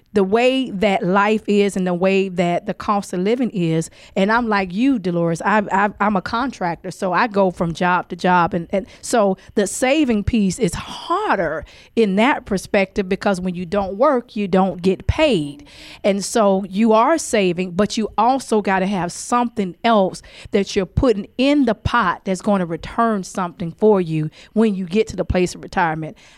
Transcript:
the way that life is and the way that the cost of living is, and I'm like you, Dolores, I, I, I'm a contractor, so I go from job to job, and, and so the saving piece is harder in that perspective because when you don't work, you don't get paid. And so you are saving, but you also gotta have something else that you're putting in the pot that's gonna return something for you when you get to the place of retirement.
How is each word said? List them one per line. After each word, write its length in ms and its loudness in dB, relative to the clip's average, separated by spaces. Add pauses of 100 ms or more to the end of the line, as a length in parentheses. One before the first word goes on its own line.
(120)
the 120 2
way 460 2
that 340 0
life 420 2
is 300 2
and 100 0
the 80 0
way 340 2
that 380 -2
the 80 -6
cost 380 -4
of 80 -4
living 300 0
is, 400 -2 (260)
and 160 2
I'm 160 0
like 240 -2
you, 260 2
Dolores, 440 -2
I, 280 2
I, 200 2 (100)
I'm 160 2
a 60 0
contractor, 680 -6
so 220 -4
I 140 2
go 240 2
from 240 -4
job 340 0
to 80 -10
job, 380 2
and, 160 -6
and 160 -2 (160)
so 340 2 (200)
the 100 2
saving 580 0
piece 340 0
is 160 -2
harder 880 -4 (300)
in 220 2
that 280 2
perspective 640 -2
because 320 -2
when 140 -4
you 120 -8
don't 320 -4
work, 360 0
you 140 -4
don't 340 2
get 240 0
paid. 640 0 (340)
And 220 0
so 440 2
you 240 2
are 240 4
saving, 560 0
but 240 -2
you 120 -2 (100)
also 420 2
gotta 260 0
have 260 -4
something 720 -4
else 380 2 (280)
that 240 -2
you're 120 0
putting 420 0 (100)
in 280 4
the 80 0
pot 500 0
that's 180 -4
gonna 240 0
return 560 -2
something 500 -8
for 280 4
you 280 -2 (260)
when 200 2
you 120 -4
get 200 0
to 100 -10
the 80 -4
place 300 0
of 80 -16
retirement. 560 -4 (200)